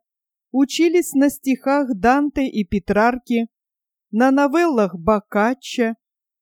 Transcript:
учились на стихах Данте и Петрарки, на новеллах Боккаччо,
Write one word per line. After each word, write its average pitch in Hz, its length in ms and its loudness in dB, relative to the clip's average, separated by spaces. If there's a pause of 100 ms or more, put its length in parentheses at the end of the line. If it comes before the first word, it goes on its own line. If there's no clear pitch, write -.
(500)
учились 320 640 0
на 277 160 2
стихах 269 640 -2
Данте 269 520 0
и 214 200 -4
Петрарки, 233 800 -2 (640)
на 240 200 2
новеллах 277 640 0
Боккаччо, 214 1000 -2 (480)